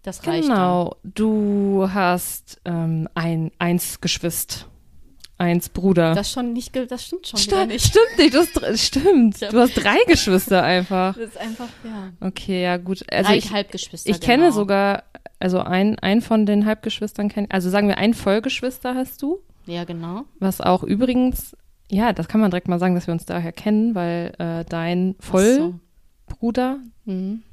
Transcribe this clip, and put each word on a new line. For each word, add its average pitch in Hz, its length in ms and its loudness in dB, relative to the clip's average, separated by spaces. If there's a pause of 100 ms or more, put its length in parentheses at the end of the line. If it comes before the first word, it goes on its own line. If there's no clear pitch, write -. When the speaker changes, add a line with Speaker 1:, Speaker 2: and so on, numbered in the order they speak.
Speaker 1:
das - 240 -10
reicht 339 220 0
dann. 247 80 4
Speaker 2:
Genau. 180 480 0
Du 202 880 0
hast, 180 720 -2
ähm, 165 480 -2
ein, 165 440 -2
eins 175 440 -2
Geschwist. - 640 -6 (720)
Eins 175 300 0
Bruder. 175 460 2
Speaker 1:
Das 202 180 -2
schon 240 220 -4
nicht - 180 -8
ge-, 254 140 -4
das 247 180 -10
stimmt 370 220 -10
schon 220 120 -8
Speaker 2:
Sta-, 208 180 0
Speaker 1:
wieder 381 100 2
nicht. 233 200 -2
Speaker 2:
stimmt 466 320 6
nicht, 262 160 6
du 285 40 6
hast 330 180 2
dr-, 226 220 0
stimmt. 269 600 4
Speaker 1:
Ja. 208 100 -6
Speaker 2:
Du 220 80 4
hast 247 160 6
drei 202 220 2 (100)
Geschwister 185 560 4
einfach. 185 540 0
Speaker 1:
Das 226 120 -10
ist - 100 -20
einfach, 226 300 -10 (160)
ja. 190 420 -12
Speaker 2:
Okay, 185 360 -4
ja, 180 160 -2
gut. 185 340 -8
Also 190 180 2
Speaker 1:
Drei 196 80 4
Speaker 2:
ich, 202 140 -6
Speaker 1:
Halbgeschwister, 196 580 -8
Speaker 2:
ich 175 100 0
kenne 254 240 4
Speaker 1:
genau. 302 100 6
Speaker 2:
sogar, 202 480 0 (360)
also 180 220 0
ein, 196 380 0
ein 214 240 0
von 220 240 2
den 208 180 2
Halbgeschwistern 214 640 -4
kenn-, 208 220 -6
also 185 180 0
sagen 202 200 2
wir, - 100 0
ein 220 160 2
Vollgeschwister 247 800 -2
hast 262 280 -6
du. 339 180 -4 (260)
Speaker 1:
Ja, 175 180 -6
genau. 170 380 -10 (180)
Speaker 2:
Was 190 220 -2
auch 180 200 2
übrigens, 254 720 0 (360)
ja, 214 240 2
das 165 140 -6
kann 214 140 2
man 196 80 4
direkt 180 180 -4
mal 175 100 0
sagen, 180 160 2
dass 175 120 -2
wir 175 60 -4
uns 170 140 -4
daher 170 260 -6
kennen, 214 420 0
weil, 170 440 -4
äh, 165 280 -6
dein 175 540 -2
Speaker 1:
Ach - 40 -20
so. - 60 -14 (1000)
Speaker 2:
Vollbruder, 254 500 -4 (260)
Speaker 1:
Mhm. 196 380 -8 (100)